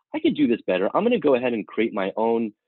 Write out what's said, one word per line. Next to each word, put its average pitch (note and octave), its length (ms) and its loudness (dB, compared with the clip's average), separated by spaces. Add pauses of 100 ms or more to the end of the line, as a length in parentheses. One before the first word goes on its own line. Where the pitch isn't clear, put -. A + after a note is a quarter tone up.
(140)
I D4+ 60 -6
could D4+ 160 2
do C3 120 2
this A#2 180 0
better. F#2 280 0
I'm E3+ 100 0
gonna A#3+ 160 0
go D3 160 4
ahead B2 180 0
and G#2 120 -4
create - 280 -2
my G2 240 -2
own A2+ 360 0 (140)